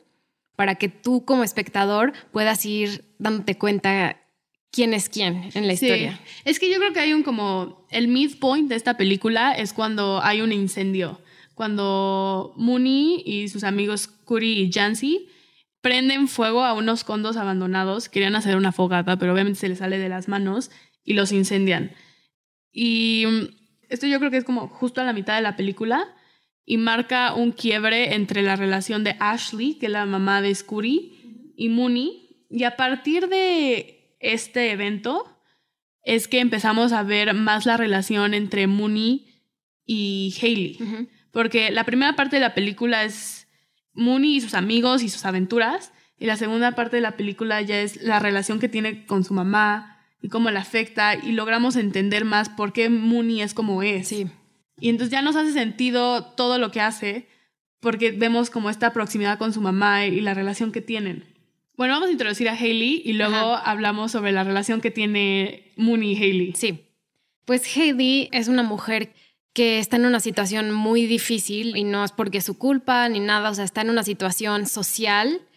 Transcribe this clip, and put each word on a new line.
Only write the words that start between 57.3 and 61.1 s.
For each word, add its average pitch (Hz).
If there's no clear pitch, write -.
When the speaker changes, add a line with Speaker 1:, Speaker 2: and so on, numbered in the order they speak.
Speaker 2:
porque 226
vemos 233
como 214
esta 220
proximidad 214
con 220
su 214
mamá 202
y 185
la 202
relación 196
que 220
tienen. 208